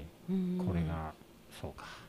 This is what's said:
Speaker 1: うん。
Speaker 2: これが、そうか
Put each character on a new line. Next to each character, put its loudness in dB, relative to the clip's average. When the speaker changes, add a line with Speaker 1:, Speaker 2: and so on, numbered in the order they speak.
Speaker 1:
う 2
ん。 4
Speaker 2:
こ 4
れ 6
が、 0
そ -2
う -6
か -10